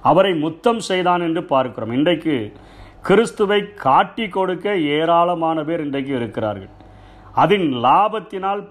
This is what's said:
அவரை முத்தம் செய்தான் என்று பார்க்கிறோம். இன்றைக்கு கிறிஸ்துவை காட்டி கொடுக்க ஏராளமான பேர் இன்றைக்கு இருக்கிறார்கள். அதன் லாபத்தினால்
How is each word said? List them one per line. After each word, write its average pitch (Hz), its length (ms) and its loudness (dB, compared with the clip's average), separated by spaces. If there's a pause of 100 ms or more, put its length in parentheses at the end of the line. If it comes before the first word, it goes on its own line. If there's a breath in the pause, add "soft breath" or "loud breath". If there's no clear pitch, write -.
அவரை 175 340 4
முத்தம் 165 440 -2
செய்தான் 180 420 0
என்று 170 220 -2
பார்க்கிறோம். 120 480 -2
இன்றைக்கு 151 640 0 (480 loud breath)
கிறிஸ்துவை 208 720 0
காட்டி 196 540 0
கொடுக்க 185 500 -2
ஏராளமான 165 880 0
பேர் 160 200 -4
இன்றைக்கு 139 320 -6
இருக்கிறார்கள். 107 540 -6 (640 loud breath)
அதன் 160 400 2
லாபத்தினால் 190 960 0